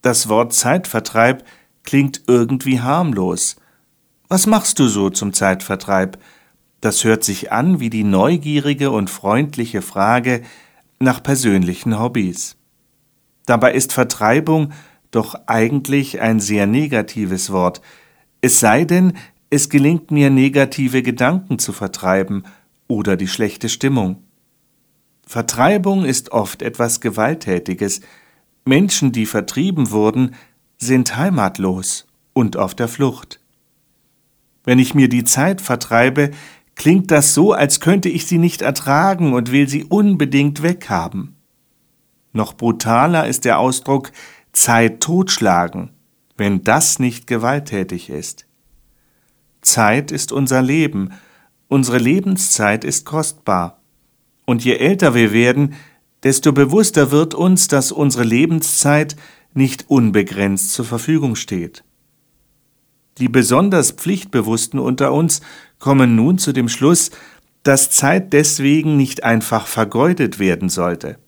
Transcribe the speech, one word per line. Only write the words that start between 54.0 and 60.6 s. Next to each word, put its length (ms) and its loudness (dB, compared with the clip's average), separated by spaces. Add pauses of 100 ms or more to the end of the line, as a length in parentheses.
Und 180 0
je 120 2
älter 380 2
wir 200 4
werden, 400 2 (480)
desto 300 2
bewusster 580 2
wird 240 2
uns, 340 2
dass 240 0
unsere 320 0
Lebenszeit 880 0 (380)
nicht 380 -2
unbegrenzt 840 0